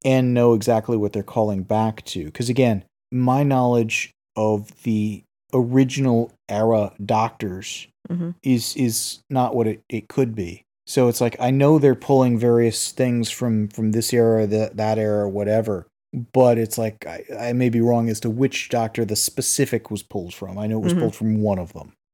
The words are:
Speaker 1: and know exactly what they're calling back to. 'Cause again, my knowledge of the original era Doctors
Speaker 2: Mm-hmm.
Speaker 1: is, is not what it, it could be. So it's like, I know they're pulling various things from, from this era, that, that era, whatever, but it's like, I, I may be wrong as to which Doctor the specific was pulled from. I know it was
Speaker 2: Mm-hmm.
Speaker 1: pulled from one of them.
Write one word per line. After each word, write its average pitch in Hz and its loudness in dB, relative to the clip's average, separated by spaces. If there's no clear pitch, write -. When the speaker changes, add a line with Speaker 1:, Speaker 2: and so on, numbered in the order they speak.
Speaker 1:
and 127 2
know 120 6
exactly 113 0
what 104 0
they're 101 -4
calling 104 -2
back 110 -2
to. 78 -10
'Cause 120 -6
again, 117 2
my 127 2
knowledge 123 0
of 107 -2
the 107 -2
original 127 2
era 107 0
Doctors 107 -4
Speaker 2:
Mm-hmm. 175 -6
Speaker 1:
is, 123 0
is - -4
not 127 0
what 117 2
it, 107 -6
it 110 -6
could 123 -2
be. 92 -8
So 123 2
it's 117 -2
like, 120 0
I 123 0
know 143 6
they're 139 6
pulling 127 2
various 117 2
things 120 -2
from, 110 -2
from 110 -2
this 113 -2
era, 113 4
that, 107 -2
that 110 0
era, 104 0
whatever, 104 -2
but 123 4
it's 110 -2
like, 110 -6
I, - -14
I 120 -6
may 123 2
be 117 0
wrong 117 2
as 107 -4
to 120 -4
which 131 -2
Doctor 113 -2
the 104 -4
specific - -2
was 104 -8
pulled 90 -10
from. 95 -12
I 107 -4
know 110 -2
it 110 -4
was 175 0
Speaker 2:
Mm-hmm. 180 0
Speaker 1:
pulled 110 -2
from 110 0
one 101 0
of 85 -10
them. - -18